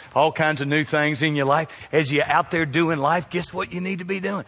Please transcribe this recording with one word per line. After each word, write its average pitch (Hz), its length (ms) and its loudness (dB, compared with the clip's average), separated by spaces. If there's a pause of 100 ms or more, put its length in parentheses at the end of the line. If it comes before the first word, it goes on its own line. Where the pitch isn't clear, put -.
(160)
all 147 160 4
kinds 156 300 0
of 139 60 -2
new 151 160 2
things 151 380 0
in 156 140 2
your 139 100 2
life? 147 240 2 (220)
As 147 200 2
you're 143 140 2
out 160 260 2
there 165 140 0
doing 160 340 0
life, 156 300 0
guess 175 240 -6
what 185 200 -6
you 175 80 -6
need 190 180 -4
to 180 60 -10
be 190 140 -6
doing? 196 280 -4